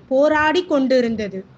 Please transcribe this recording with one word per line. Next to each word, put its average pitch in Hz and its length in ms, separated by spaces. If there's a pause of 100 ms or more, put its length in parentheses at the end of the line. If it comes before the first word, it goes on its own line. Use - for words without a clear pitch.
போராடி 302 580
கொண்டிருந்தது. 233 800 (120)